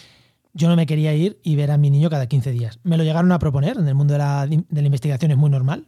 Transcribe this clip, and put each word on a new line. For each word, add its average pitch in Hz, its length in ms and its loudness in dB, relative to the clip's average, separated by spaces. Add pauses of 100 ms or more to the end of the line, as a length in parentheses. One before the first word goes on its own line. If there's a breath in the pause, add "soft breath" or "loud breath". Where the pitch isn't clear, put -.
(540 loud breath)
Yo 165 160 0
no 170 60 4
me 165 120 0
quería 151 260 0
ir 175 300 -2
y 156 120 -2
ver 143 140 0
a 147 80 2
mi 147 140 2
niño 147 180 2
cada 143 160 -2
quince 131 260 -2
días. 120 300 -6
Me 165 160 -2
lo 165 60 0
llegaron 170 280 2
a 175 60 2
proponer. 151 400 -2
En 165 100 0
el 135 60 0
mundo 143 200 2
de 143 40 0
la, 143 300 -2
de 151 340 -2
la 143 60 2
investigación 143 420 -2
es 139 80 2
muy 147 140 2
normal 139 360 -2